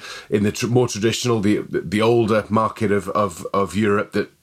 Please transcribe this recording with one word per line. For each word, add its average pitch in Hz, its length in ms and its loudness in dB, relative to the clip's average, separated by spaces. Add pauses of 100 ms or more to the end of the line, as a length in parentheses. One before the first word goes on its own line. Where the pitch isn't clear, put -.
(300)
in 104 140 2
the 104 100 2
tr-, - 140 -4
more 123 200 2
traditional, 113 540 0
the, 101 280 0
the 82 320 -2
older 113 460 4
market 110 440 0
of, 98 180 0
of, 95 420 -2
of 95 240 -2
Europe 104 380 0
that, 104 180 -2 (100)